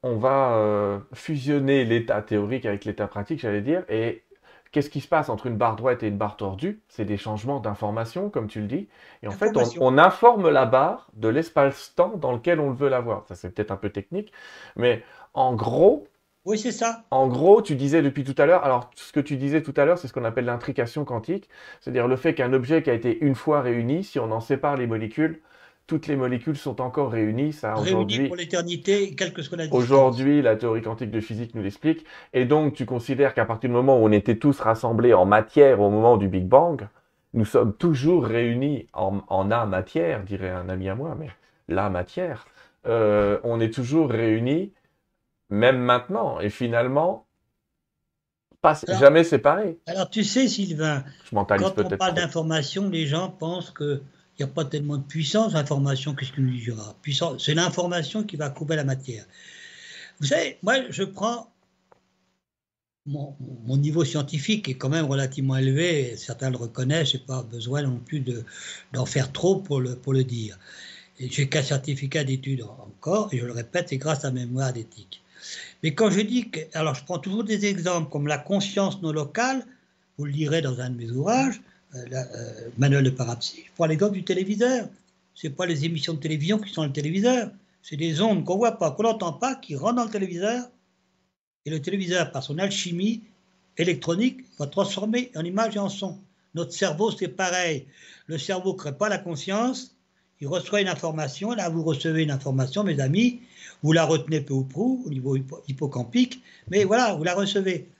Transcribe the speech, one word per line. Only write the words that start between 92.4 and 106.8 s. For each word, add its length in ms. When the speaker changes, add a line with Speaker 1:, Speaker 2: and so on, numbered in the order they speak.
Speaker 2:
son 160
alchimie 640
électronique, 680
va 80
transformer 720
en 80
image 320
et 40
en 80
son. 300
Notre 180
cerveau, 380
c'est 180
pareil. 580
Le 120
cerveau 360
crée 220
pas 120
la 100
conscience, 800
il 80
reçoit 320
une 80
information, 640
là 160
vous 140
recevez 400
une 80
information, 540
mes 160
amis, 400
vous 100
la 120
retenez 360
peu 140
ou 100
prou 420
au 40
niveau 260
hippo-, 300
hippocampique, 760
mais 160